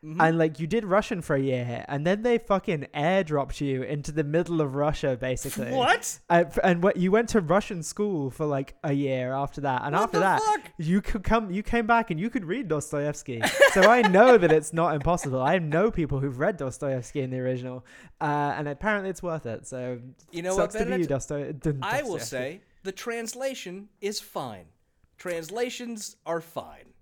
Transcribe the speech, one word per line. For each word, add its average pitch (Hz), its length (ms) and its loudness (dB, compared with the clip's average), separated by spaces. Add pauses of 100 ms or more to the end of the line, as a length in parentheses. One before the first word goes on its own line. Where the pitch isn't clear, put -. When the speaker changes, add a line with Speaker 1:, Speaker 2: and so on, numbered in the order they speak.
Speaker 1:
Mm-hmm. 156 160 -8
Speaker 2:
And, 165 160 4
like, 160 220 2
you 160 80 -4
did 220 180 0
Russian 196 380 0
for 151 140 -2
a 135 40 0
year, 123 460 -2
and 143 180 -4
then 202 200 0
they 240 140 2
fucking 185 540 -2
airdropped 151 680 0
you 131 240 -2
into 147 260 -6
the 151 140 -2
middle 165 360 0
of 139 140 0
Russia, 143 420 0
basically. 127 540 -4
Speaker 1:
What? 269 480 2 (100)
Speaker 2:
Uh, 170 200 6
f-, - 160 -2
and 175 180 4
what, 196 140 4
you 185 160 2
went 226 160 4
to 226 120 4
Russian 175 440 0
school 175 480 -2
for, 156 140 -6
like, 139 360 -2
a 147 100 0
year 131 400 0
after 139 280 -4
that, 135 240 0
and 147 100 -4
Speaker 1:
What 190 80 4
Speaker 2:
after - 160 0
Speaker 1:
the 185 60 4
Speaker 2:
that, 190 180 4
Speaker 1:
fuck? 427 360 -2
Speaker 2:
you 175 240 2
could 202 200 -2
come, 220 300 2
you 202 100 -4
came 233 240 0
back, 233 240 2
and 156 80 -2
you 202 120 -4
could 196 140 -4
read 208 220 -6
Dostoevsky. 143 760 -4 (340)
So 190 80 6
I 233 200 8
know 220 340 8
that 175 140 6
it's 156 220 4
not 165 240 0
impossible. 143 440 0
I 156 180 2
know 170 340 0
people 139 260 -2
who've 131 220 -4
read 180 160 0
Dostoevsky 135 640 -6
in 127 100 -4
the 127 80 -6
original, 127 460 -6 (360)
uh, 147 360 0
and 147 100 -6
apparently 190 420 -4
it's 185 140 -8
worth 160 240 -6
it. 113 220 -10
So 127 320 -8 (320)
Speaker 1:
You 170 100 -8
know 185 140 0
Speaker 2:
sucks 175 180 0
Speaker 1:
what, 214 60 -4
Speaker 2:
to 190 60 0
be 175 40 -4 (120)
you, 160 40 0
Speaker 1:
Benedict? 139 220 -2
Speaker 2:
Dosto-, 147 320 -6 (140)
D-, 135 60 -6
Speaker 1:
I 233 220 -2
will 220 160 -4
Speaker 2:
Dostoevsky. 113 80 -8 (300)
Speaker 1:
say 208 40 -20 (220)
the 190 80 -6
translation 233 1000 -8 (120)
is 208 180 -4
fine. 113 460 -8 (520)
Translations 220 1000 -8 (100)
are 165 140 -4
fine. - 600 -14